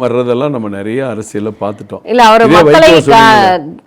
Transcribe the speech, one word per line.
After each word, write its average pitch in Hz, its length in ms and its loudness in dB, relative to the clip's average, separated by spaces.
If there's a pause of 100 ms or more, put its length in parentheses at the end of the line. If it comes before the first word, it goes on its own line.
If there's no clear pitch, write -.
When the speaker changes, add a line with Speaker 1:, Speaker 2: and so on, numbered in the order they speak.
Speaker 1:
வர்றதெல்லாம் 123 500 -4
நம்ம 113 180 -8
நிறைய 104 360 -8
அரசியல்ல 107 560 -10
பார்த்துட்டோம். 104 440 -12
Speaker 2:
இல்ல, 240 200 0
அவரு 226 200 4
Speaker 1:
இதே 156 100 2
Speaker 2:
மக்களை 170 380 4
Speaker 1:
வைகோ - 20 6
Speaker 2:
க-, 156 60 4
Speaker 1:
சொன்னீங்க. 196 880 0